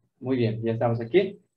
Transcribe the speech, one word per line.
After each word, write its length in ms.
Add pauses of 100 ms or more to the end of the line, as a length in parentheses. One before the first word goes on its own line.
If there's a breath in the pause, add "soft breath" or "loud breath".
(200)
muy 180
bien, 240
ya 120
estamos 280
aquí. 380 (180)